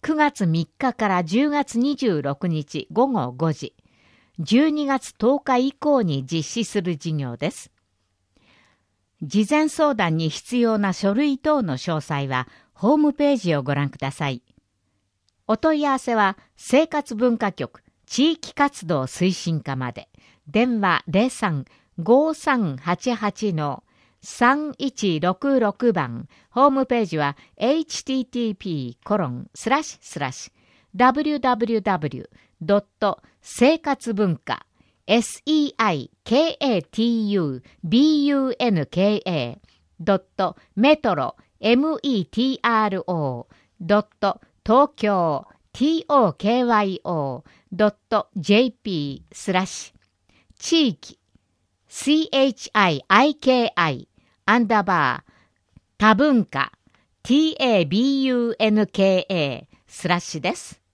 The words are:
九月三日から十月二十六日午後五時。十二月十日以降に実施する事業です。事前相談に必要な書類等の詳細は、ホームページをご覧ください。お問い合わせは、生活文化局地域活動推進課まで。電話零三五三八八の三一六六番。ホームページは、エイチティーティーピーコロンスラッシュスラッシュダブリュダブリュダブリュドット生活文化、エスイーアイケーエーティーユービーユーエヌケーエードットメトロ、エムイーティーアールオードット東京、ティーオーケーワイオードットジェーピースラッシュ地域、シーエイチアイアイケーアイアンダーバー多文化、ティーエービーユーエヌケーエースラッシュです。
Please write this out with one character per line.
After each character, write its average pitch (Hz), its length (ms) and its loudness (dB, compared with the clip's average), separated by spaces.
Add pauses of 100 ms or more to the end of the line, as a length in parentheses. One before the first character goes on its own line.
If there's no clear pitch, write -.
九 311 120 -2
月 294 320 0
三 165 200 0
日 - 260 -4
か 214 160 -2
ら 180 160 0
十 226 240 0
月 285 300 -2
二 269 180 0
十 190 240 0
六 139 280 -4
日 156 440 -6
午 233 140 2
後 156 260 -4
五 160 200 -2
時。 - 220 -10 (640)
十 247 320 2
二 302 160 -2
月 269 300 -4
十 262 220 2
日 262 200 0
以 269 140 0
降 285 300 2
に 139 240 -2
実 160 160 -2
施 233 220 -4
す 202 180 -4
る 170 140 -4
事 156 180 -6
業 131 220 -6
で 156 140 -4
す。 - 200 -18 (1500)
事 196 260 0
前 302 200 2
相 294 260 2
談 175 220 0
に 160 140 -2
必 - 260 -8
要 226 220 2
な 196 140 0
書 196 220 0
類 277 240 0
等 302 240 0
の 156 140 -4
詳 156 240 -4
細 139 280 -6
は、 127 200 -4 (260)
ホ 240 200 2
ー - 20 4
ム 294 160 2
ペ 285 220 2
ー - 20 0
ジ 175 180 -2
を 143 80 -2
ご 135 120 -2
覧 143 140 -2
く - 100 -12
だ 135 120 -6
さ 143 200 -4
い。 123 120 -8 (1040)
お 220 100 0
問 311 240 2
い 294 60 0
合 277 60 2
わ 262 60 0
せ 240 160 -4
は、 202 220 2 (200)
生 - 320 2
活 202 260 -6
文 233 240 0
化 202 140 -2
局 - 320 -12 (220)
地 311 260 0
域 - 220 -10
活 285 320 -2
動 151 160 -2
推 175 300 -2
進 160 280 -4
課 135 160 -8
ま 123 160 -6
で。 - 160 -16 (400)
電 226 320 2
話 180 260 0
零 202 240 2
三 156 360 -4 (320)
五 269 360 4
三 220 420 -2
八 175 360 -4
八 208 400 -4
の 147 320 -6 (380)
三 277 560 0
一 202 420 -2
六 247 400 0
六 226 320 0
番。 139 340 -4 (240)
ホ 262 160 4
ー 285 40 6
ム 269 160 0
ペ 240 160 0
ー - 20 0
ジ 160 140 -4
は、 143 180 -2 (200)
エ 277 220 0
イ 320 80 -4
チ - 180 -10
テ 269 100 -4
ィ 262 80 0
ー - 20 -4
テ - 140 -8
ィ 226 140 -2
ー 196 40 -8
ピ 139 440 -8
ー - 60 -20
コ 208 120 0
ロ 160 100 -2
ン 123 260 -10
ス - 160 -6
ラ 277 80 2
ッ 311 60 -2
シ - 140 -16
ュ - 20 -
ス - 180 -14
ラ 143 100 -4
ッ 123 40 -8
シ - 160 -16
ュ - 40 -20 (440)
ダ 247 160 4
ブ 294 100 -2
リ 302 140 -2
ュ - 20 -4
ダ 247 160 0
ブ 226 120 -2
リ 226 120 0
ュ - 20 0
ダ 190 180 -2
ブ 151 100 -4
リ - 140 -10
ュ - 60 -18 (320)
ド 202 180 2
ッ 202 60 -2 (140)
ト 202 220 -2 (200)
生 311 400 2
活 262 340 -4
文 190 220 0
化、 - 300 -8 (420)
エ 226 120 4
ス - 260 -8
イ 302 300 0
ー 226 80 -2
ア 208 60 2
イ 139 220 -4 (100)
ケ 302 280 2
ー - 100 -10
エ 247 180 0
ー 156 40 -2
テ - 60 -14 (140)
ィ 226 240 0
ー - 40 -2
ユ 196 120 0
ー 131 200 -4 (200)
ビ 285 400 4
ー - 40 0
ユ 277 240 0
ー - 80 -6
エ 247 120 0
ヌ 160 160 0
ケ 202 300 0
ー - 100 -6
エ 139 340 -6
ー - 80 -20 (300)
ド 185 160 0
ッ 190 80 -2 (140)
ト 185 200 -2 (200)
メ 277 200 6
ト 214 200 -2
ロ、 131 200 -4 (220)
エ 220 160 2
ム 294 280 0
イ 254 180 -2
ー 160 60 -4
テ - 140 -6
ィ 262 140 0
ー - 80 -10
ア 220 240 2
ー 202 40 0
ル 190 200 -6
オ 135 400 -4
ー - 40 -20 (260)
ド 202 180 2
ッ 208 80 -2 (140)
ト 196 200 -2 (240)
東 277 300 4
京、 180 540 -2 (240)
テ - 120 -2
ィ 320 160 2
ー - 80 -16
オ 269 200 4
ー 156 60 -2
ケ 240 280 0
ー - 20 0
ワ 220 200 2
イ 190 180 -4
オ 139 360 -4
ー - 40 -16 (300)
ド 196 160 2
ッ - 60 -2 (140)
ト 214 280 0
ジ 196 180 2
ェ 240 120 6
ー - 140 -6
ピ 147 480 -6
ー - 60 -20
ス - 180 -6
ラ 185 100 2
ッ 190 40 -4
シ - 240 -14
ュ - 40 -20 (600)
地 320 340 2
域、 - 280 -14 (680)
シ 311 340 0
ー 311 80 -6
エ 269 160 2
イ 254 80 0
チ - 180 -16
ア 196 180 2
イ 147 180 -4
ア 214 160 6
イ 302 100 2
ケ 254 300 2
ー - 100 -2
ア 165 160 0
イ 127 180 -8 (380)
ア 220 120 4
ン 226 100 2
ダ 208 160 2
ー - 20 -2
バ 160 400 0
ー - 60 -20 (640)
多 214 160 6
文 254 300 4
化、 - 280 -4 (520)
テ 247 100 2
ィ 311 160 4
ー - 80 -10
エ 233 220 2
ー 156 80 0
ビ 269 340 0
ー - 0 -
ユ 247 280 0
ー - 100 -4
エ 220 100 2
ヌ 214 160 2
ケ 190 420 2
ー 196 60 -4
エ 143 340 -4
ー - 80 -20 (120)
ス - 180 -12
ラ 175 120 0
ッ - 20 -4
シ - 180 -10
ュ - 20 -6
で - 140 -4
す。 - 260 -16 (140)